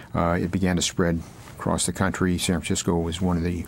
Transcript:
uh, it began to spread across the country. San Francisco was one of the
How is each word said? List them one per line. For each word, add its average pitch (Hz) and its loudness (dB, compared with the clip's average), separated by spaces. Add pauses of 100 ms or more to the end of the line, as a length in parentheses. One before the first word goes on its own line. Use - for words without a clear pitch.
(180)
uh, 85 4
it 90 0
began 90 2
to 82 2
spread 85 0 (360)
across - 0
the 87 -2
country. 92 2
San 92 2
Francisco 87 0
was 85 -2
one 90 2
of 82 0
the 87 -2